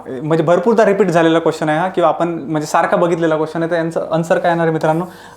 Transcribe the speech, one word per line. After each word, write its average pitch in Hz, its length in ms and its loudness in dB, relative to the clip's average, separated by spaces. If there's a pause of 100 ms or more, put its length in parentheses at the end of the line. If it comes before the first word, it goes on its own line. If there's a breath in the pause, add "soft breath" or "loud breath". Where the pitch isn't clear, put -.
(220)
म्हणजे 160 220 0
भरपूरदा 185 400 2
रिपीट 202 240 2
झालेला 165 300 2
क्वेश्चन 165 300 -2
आहे 156 100 0
हा, 180 100 -2
किंवा 175 200 0
आपण 160 200 0
म्हणजे 156 380 -6
सारखा 170 300 0
बघितलेला 170 400 0
क्वेश्चन 156 260 -4
आहे. 165 80 -4
तर 175 60 0
यांचं 165 360 -4
आन्सर 170 260 0
काय 180 120 0
येणार 170 140 0
आहे 165 80 0
मित्रांनो, 160 320 0 (320 loud breath)